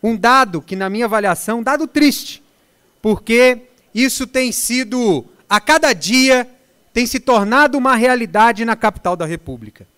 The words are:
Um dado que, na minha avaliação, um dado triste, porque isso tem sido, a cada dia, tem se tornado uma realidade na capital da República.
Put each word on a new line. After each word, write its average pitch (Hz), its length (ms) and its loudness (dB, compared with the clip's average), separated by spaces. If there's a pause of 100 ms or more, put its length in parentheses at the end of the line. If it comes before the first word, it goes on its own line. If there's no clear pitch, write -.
Um 226 120 0
dado 220 460 2
que, - 140 -12
na 190 120 -4
minha 214 180 -4
avaliação, 208 560 -2
um - 20 -8
dado 285 240 -2
triste, - 560 -2 (580)
porque 240 640 2 (280)
isso 254 360 -2
tem 254 240 -2
sido, 233 720 -2 (240)
a 208 100 2
cada 311 340 2
dia, 254 540 2 (460)
tem 233 140 -2
se 240 120 -6
tornado 247 560 2
uma 262 200 2
realidade 226 680 2
na 226 120 0
capital 190 400 -2
da 165 100 -6
República. 127 640 -12 (100)